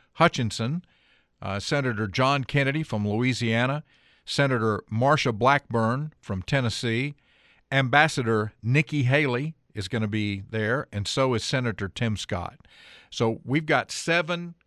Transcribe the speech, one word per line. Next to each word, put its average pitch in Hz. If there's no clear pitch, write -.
Hutchinson, 135
uh, 98
Senator 123
John 131
Kennedy 139
from 104
Louisiana, 120
Senator 117
Marsha 127
Blackburn 120
from 95
Tennessee, 127
Ambassador 127
Nikki 143
Haley 139
is 101
gonna 110
be 101
there, 113
and 101
so 131
is 107
Senator 117
Tim 110
Scott. -
So 113
we've 151
got 135
seven 170